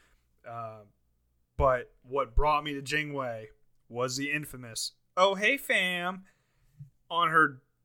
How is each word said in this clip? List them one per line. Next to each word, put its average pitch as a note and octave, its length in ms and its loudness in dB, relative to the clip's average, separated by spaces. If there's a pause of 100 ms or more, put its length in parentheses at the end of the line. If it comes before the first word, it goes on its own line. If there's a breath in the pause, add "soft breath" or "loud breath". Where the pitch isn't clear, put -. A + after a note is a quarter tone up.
(480 soft breath)
Um, A2 400 -12 (680)
but B2+ 360 2 (100)
what B2+ 320 -4
brought D3 300 4
me D3 100 -6
to C#3 80 -8
Jingwei C3+ 640 -4 (420)
was B2 280 -4
the C#3+ 160 -4
infamous, B2+ 600 -8 (240)
"Oh, F#3+ 200 4
hey, G#3+ 220 2
fam," F#3 640 -2 (840 soft breath)
on E3+ 200 2
her D3+ 300 4 (240)